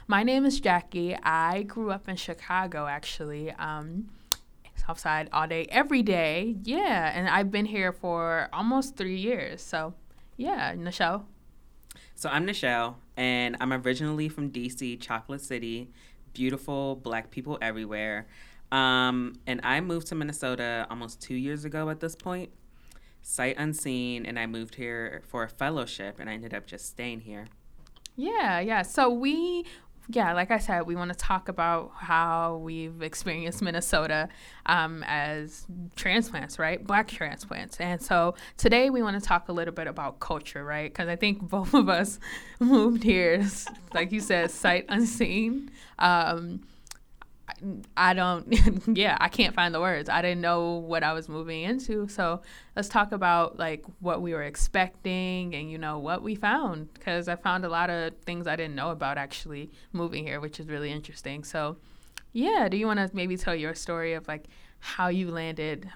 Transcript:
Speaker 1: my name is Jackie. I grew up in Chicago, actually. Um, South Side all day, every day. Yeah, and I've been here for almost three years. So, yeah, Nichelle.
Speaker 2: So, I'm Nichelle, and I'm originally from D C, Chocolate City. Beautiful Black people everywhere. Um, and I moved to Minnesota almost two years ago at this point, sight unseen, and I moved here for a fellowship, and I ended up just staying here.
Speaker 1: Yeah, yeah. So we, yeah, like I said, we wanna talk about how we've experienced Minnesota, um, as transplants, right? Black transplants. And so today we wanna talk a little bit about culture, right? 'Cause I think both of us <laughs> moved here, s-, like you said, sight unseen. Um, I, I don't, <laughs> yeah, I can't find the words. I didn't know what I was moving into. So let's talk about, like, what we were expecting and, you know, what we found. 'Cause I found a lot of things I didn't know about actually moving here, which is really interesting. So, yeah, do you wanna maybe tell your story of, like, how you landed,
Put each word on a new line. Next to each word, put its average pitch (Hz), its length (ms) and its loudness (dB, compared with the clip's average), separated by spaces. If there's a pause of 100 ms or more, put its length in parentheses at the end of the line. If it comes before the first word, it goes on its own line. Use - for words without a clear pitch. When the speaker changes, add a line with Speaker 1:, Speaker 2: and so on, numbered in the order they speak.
Speaker 1:
my 202 160 6
name 262 200 6
is 277 160 4
Jackie. 175 560 2
I 165 480 2
grew 208 280 -4
up 190 180 -6
in 185 60 -4
Chicago, 175 720 -4
actually. 151 640 -6
Um, 156 580 -6 (760)
South 165 140 -2
Side 156 320 0
all 156 160 2
day, 165 220 -2
every 285 320 4
day. 185 640 2
Yeah, 233 540 0
and 180 120 0
I've 196 220 4
been 208 140 2
here 196 280 0
for 165 580 -2
almost 254 460 0
three 190 200 -2
years. 196 440 -4
So, 160 320 -6 (420)
yeah, 254 380 -2
Nichelle. 175 500 0 (920)
Speaker 2:
So, - 120 -6
I'm 151 180 2
Nichelle, 123 500 0 (200)
and 123 460 2
I'm 127 100 0
originally 151 560 0
from 147 220 -4
D 123 180 -6
C, 123 300 -6
Chocolate 120 440 -8
City. 117 480 -6 (440)
Beautiful 135 640 -4
Black 117 340 -6
people 135 300 -8
everywhere. 107 680 -4 (460)
Um, 127 640 4 (100)
and 127 180 -4
I 131 180 2
moved 170 260 -4
to 165 80 -6
Minnesota 127 760 -2
almost 117 320 -10
two - 140 -8
years 143 280 -4
ago 156 260 -4
at 156 100 -6
this 165 160 -6
point, 180 340 -8 (720)
sight - 380 -2
unseen, 127 680 -2
and 117 140 -4
I 113 80 -2
moved 113 260 -8
here 117 540 -6
for 120 160 -6
a 113 40 -4
fellowship, 120 720 -4
and - 80 -10
I 110 60 -8
ended 113 220 -10
up 101 100 -10
just - 220 -14
staying 120 320 -8
here. 107 260 -14 (720)
Speaker 1:
Yeah, 277 460 0
yeah. 214 200 0
So 247 300 2
we, 330 560 0 (420)
yeah, 214 240 2
like 175 160 2
I 226 80 4
said, 175 300 0
we 170 80 -4
wanna 175 180 -4
talk - 360 0
about 170 460 0
how 165 680 2
we've 160 400 -8
experienced 165 580 -4
Minnesota, 165 640 0 (380)
um, 160 400 2
as 151 640 -4 (280)
transplants, 185 640 0
right? 165 260 0
Black 208 260 2
transplants. - 720 -8
And 175 220 -2
so 175 320 4 (240)
today 240 320 8
we 254 140 2
wanna 202 180 0
talk 175 280 2
a 180 40 -4
little 170 220 -2
bit 165 100 -4
about 147 340 -6
culture, 151 440 -6
right? 151 280 -4
'Cause 170 160 -2
I 175 80 0
think 202 280 2
both 185 320 2
of 214 140 8
us 185 280 2 (220)
<laughs> - 200 -16
moved 247 440 8
here, 180 380 8
s-, 202 260 -2 (260)
like 175 180 0
you 214 80 0
said, 180 300 2
sight 180 400 2
unseen. 226 800 0 (300)
Um, 170 600 2 (840)
I, - 80 -12 (440)
I 180 160 6
don't, 180 400 0 (340)
<laughs> 226 100 6
yeah, 190 220 4
I 175 80 6
can't - 260 4
find 175 220 2
the 160 60 0
words. 170 280 0
I 165 120 4
didn't 175 180 0
know 170 360 2
what 165 280 0
I 151 80 2
was 160 160 -4
moving 160 360 -6
into. 214 440 -2
So 180 340 -2 (340)
let's 202 120 -4
talk 208 240 2
about, 175 480 2
like, 156 240 -4 (160)
what 175 220 -2
we 170 120 -4
were 160 100 -4
expecting 185 1120 0
and, 151 160 -8
you 160 80 -10
know, 151 220 -6
what 160 240 -4
we 214 120 -4
found. 208 520 0 (140)
'Cause 175 260 -2
I 175 80 0
found 180 300 0
a 170 40 -4
lot 170 200 2
of 165 300 -2
things 175 280 -6
I 156 80 0
didn't 160 200 -4
know 143 160 -2
about 143 260 -4
actually 143 540 -8 (200)
moving 170 340 -4
here, 143 140 -4
which 151 200 -8
is 156 80 -12
really 147 240 -4
interesting. 147 520 -10
So, 156 340 -4 (540)
yeah, 285 380 2
do 185 80 0
you 220 100 0
wanna 202 240 2
maybe 185 240 -2
tell 180 200 0
your 160 200 -4
story 165 380 -4
of, 160 160 -6
like, 151 180 -10 (320)
how - 300 -2
you 180 200 0
landed, 160 680 -6